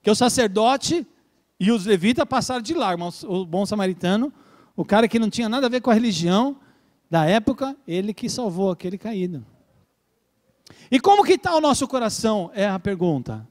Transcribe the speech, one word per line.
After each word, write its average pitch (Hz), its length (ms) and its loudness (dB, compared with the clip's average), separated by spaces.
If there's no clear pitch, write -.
Que - 120 0
o - 20 6
sacerdote 240 920 0
e 190 100 2
os 226 140 2
levitas 220 400 2
passaram 247 380 -4
de 220 100 -6
largo, 190 320 -2
mas 175 200 -10
o 185 200 -4
bom 180 220 -4
samaritano, 196 640 -2
o - 100 -4
cara 214 240 4
que 226 100 0
não 220 100 0
tinha 226 200 -4
nada 254 180 0
a - 20 2
ver 247 140 -2
com 254 80 0
a 226 40 6
religião 214 640 2
da 160 160 4
época, 233 500 0
ele 190 280 -4
que 247 160 -8
salvou 196 400 -2
aquele 180 260 -6
caído. 180 480 -6
E 254 80 4
como 403 260 6
que 359 140 4
tá 359 160 -2
o 320 60 4
nosso 285 260 2
coração? 220 680 -2
É 202 120 -2
a 190 120 -2
pergunta. 156 720 -4